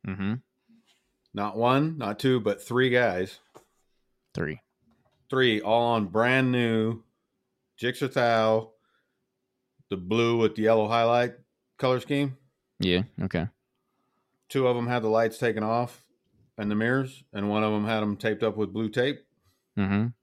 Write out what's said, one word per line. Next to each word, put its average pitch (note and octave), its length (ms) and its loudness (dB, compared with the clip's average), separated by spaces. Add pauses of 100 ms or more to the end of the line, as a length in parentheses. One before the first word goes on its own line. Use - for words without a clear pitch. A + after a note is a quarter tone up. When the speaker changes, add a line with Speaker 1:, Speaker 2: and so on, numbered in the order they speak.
Speaker 1:
Mm-hmm. G2 260 -4 (1000)
Speaker 2:
Not G#2 220 -6
one, C#3 420 0
not G#2 200 -6
two, C3 220 2
but G2+ 200 -2
three B2+ 300 0
guys. G#2 480 0 (960)
Speaker 1:
Three. D#2 260 -6 (720)
Speaker 2:
Three, B2 300 2
all A#2 320 2
on A2 140 0
brand B2 440 2
new A2+ 520 0 (800)
Gixxer B2 320 -4
Thal, A2+ 600 2 (1160)
the G2 80 -4
blue A2+ 420 0
with A2 180 2
the G#2+ 60 -2
yellow A2 260 4
highlight A#2 460 2 (440)
color B2+ 220 0
scheme. C#3+ 360 -2 (440)
Speaker 1:
Yeah, F2+ 220 2 (200)
okay. F2+ 260 -4 (1000)
Speaker 2:
Two C3 180 0
of B2 100 2
'em A#2+ 120 -2
had B2 140 0
the A2 60 0
lights A2 300 2
taken A2 240 -2
off A#2 420 -2 (540)
and G#2 120 -4
the G#2 40 0
mirrors, B2+ 580 0
and G#2 160 -4
one G#2+ 160 0
of G#2+ 80 0
'em G#2 140 -2
had A2 160 0
'em G#2 140 -2
taped G#2+ 260 -2
up A2 140 0
with G2+ 160 -4
blue A2 180 -4
tape. C3+ 340 -2 (540)
Speaker 1:
Mm-hmm. G2+ 300 0 (140)